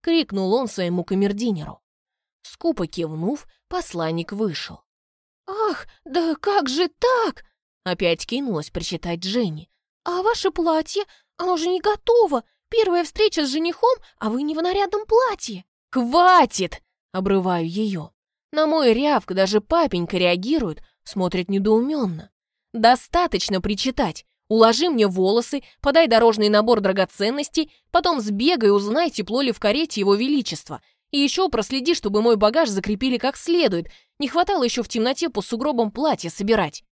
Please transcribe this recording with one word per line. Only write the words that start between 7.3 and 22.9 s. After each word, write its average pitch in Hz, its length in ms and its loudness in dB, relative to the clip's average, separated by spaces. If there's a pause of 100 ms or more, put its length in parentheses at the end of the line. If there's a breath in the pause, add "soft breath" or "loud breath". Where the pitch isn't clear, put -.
опять 175 420 -2
кинулась 226 440 -4
причитать 170 500 -6
Дженни. 185 480 -4 (360)
"А 359 180 -4
ваше 427 280 0
платье? 330 540 -2 (320 soft breath)
Оно 359 200 -2
же 330 120 -2
не 359 120 0
готово! 415 640 2 (240)
Первая 370 360 2
встреча 349 400 0
с 269 60 -4
женихом, 339 460 0 (220 soft breath)
а 214 120 -4
вы 247 120 -2
не 302 120 -2
в 320 80 -2
нарядном 392 440 0
платье!" 427 580 0 (260)
"Хватит!" 269 920 4 (300)
обрываю 185 560 0
её. 190 440 -4 (400)
На 302 140 2
мой 302 260 4
рявк 262 400 0
даже 190 280 2
папенька 202 560 0
реагирует, 180 680 0 (200)
смотрит 185 460 -2
недоумённо. 214 840 0 (420)
"Достаточно 233 880 2